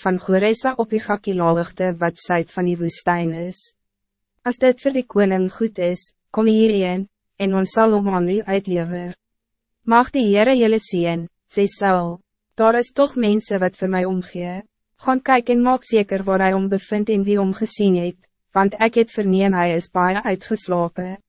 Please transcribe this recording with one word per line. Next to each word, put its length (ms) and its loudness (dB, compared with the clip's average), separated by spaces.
van 180 0
Goresa 560 0
op 160 -2
die 80 0
Gakila-hoogte 960 -2
wat 240 -4
suid 300 -2
van 140 -2
die 120 0
woestyn 560 -2
is. 240 -10
As 160 -6
dit 180 2
vir 140 -2
die 100 -2
koning 460 0
goed 300 -4
is, 320 -4
kom 140 0
hierheen, 640 2
en 160 -2
ons 180 0
sal 180 4
hom 220 0
aan 160 0
u 160 0
uitlewer." 720 -4
"Mag 280 2
die 160 0
Heere 280 4
julle 220 2
seën," 500 -4
sê 160 0
Saul, 540 -2
"daar 200 4
is 180 -2
toch 220 0
mense 440 0
wat 160 -2
vir 140 -4
my 140 0
omgee. 580 -6
Gaan 220 -2
kyk 300 2
en 140 4
maak 200 0
seker 400 0
waar 180 0
hy 100 2
hom 180 0
bevind 400 -2
en 140 0
wie 140 0
hom 160 0
gesien 420 0
het, 320 -6
want 260 2
ek 160 0
het 160 2
verneem 420 2
hy 220 2
is 140 -4
baie 320 0
uitgeslape. 960 -4